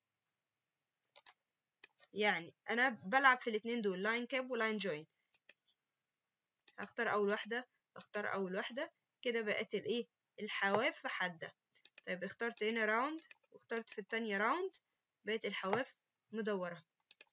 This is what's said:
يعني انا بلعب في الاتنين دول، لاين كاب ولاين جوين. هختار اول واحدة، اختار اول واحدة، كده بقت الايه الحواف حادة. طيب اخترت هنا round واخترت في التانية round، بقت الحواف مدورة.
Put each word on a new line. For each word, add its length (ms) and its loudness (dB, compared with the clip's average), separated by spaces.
يعني 420 0
انا 180 4
بلعب 520 6
في 100 -2
الاتنين 320 -2
دول، 200 0
لاين 240 0
كاب 240 -2
ولاين 280 0
جوين. 280 -2
هختار 340 -2
اول 160 4
واحدة، 400 -2
اختار 360 -4
اول 240 -2
واحدة، 360 -4
كده 180 0
بقت 340 -2
الايه 340 -2
الحواف 680 0
حادة. 480 -4
طيب 180 -6
اخترت 380 -4
هنا 220 2
round 360 2
واخترت 400 -6
في 80 -10
التانية 400 -2
round، 380 0
بقت 200 -2
الحواف 500 -2
مدورة. 520 -4